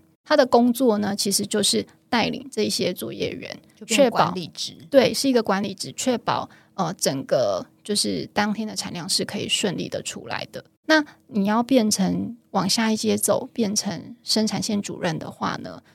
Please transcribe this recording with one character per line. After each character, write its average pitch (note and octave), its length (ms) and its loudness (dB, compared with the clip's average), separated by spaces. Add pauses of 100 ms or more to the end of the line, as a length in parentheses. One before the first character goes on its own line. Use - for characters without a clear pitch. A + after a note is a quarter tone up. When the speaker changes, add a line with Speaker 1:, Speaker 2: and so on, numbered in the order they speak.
(260)
Speaker 1:
他 D4+ 80 4
的 D4 80 6
工 B3 300 6
作 A#3 240 4
呢， G3+ 180 -2
其 G3+ 160 -2
实 G3+ 140 0
就 G#3 160 0
是 G3+ 240 2 (240)
带 G#3 200 2
领 - 220 -8
这 G#3+ 160 -2
些 F#3 240 -2
作 - 220 -10
业 - 160 -4
员， - 260 -10 (200)
Speaker 2:
就 G#3+ 100 -20
变 B3+ 240 4
管 - 240 2
理 F3+ 140 -6
职。 - 260 -10
Speaker 1:
确 - 60 -20
保， E3 100 -20
对， C4 240 6
是 C4+ 160 0
一 - 20 4
个 A#3+ 120 4
管 G3 180 0
理 G3+ 100 -6
职， C#3 240 -10
确 B3 220 0
保， - 320 -2 (240)
呃， E3+ 220 -2
整 C3+ 320 -2
个 G#2+ 360 2 (200)
就 G#3+ 100 -4
是 G3+ 400 -2
当 G#3 180 0
天 G#3+ 160 -4
的 G3+ 80 -12
产 - 160 -8
量 E3+ 160 -8
是 G3 160 -2
可 - 140 -6
以 - 100 -6
顺 G3 300 0
利 F3+ 100 -6
的 - 140 -6
出 - 240 -12
来 - 260 -8
的。 - 140 -14 (220)
那 D#4 180 4 (220)
你 G3+ 180 0
要 G#3+ 160 2
变 A#3+ 300 4
成 F#3+ 440 0 (140)
往 F#3+ 180 0
下 A3 240 2
一 A3 60 0
阶 G#3+ 180 0
走， G#3 380 0
变 G#3+ 220 -2
成 - 480 -6
生 A3 240 2
产 G#3 120 -2
线 G#3 220 -2
主 - 180 -10
任 E3 200 -2
的 - 100 -10
话 - 280 -4
呢， - 260 -14 (120)